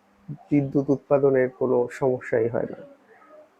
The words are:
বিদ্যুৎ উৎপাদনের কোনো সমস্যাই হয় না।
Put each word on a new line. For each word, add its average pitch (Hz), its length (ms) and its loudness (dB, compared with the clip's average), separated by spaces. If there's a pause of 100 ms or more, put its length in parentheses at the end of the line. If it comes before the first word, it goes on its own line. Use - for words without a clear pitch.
(300)
বিদ্যুৎ 143 600 -2
উৎপাদনের 135 600 2
কোনো 123 420 0
সমস্যাই 127 560 -2
হয় 117 220 -4
না। - 80 -14 (840)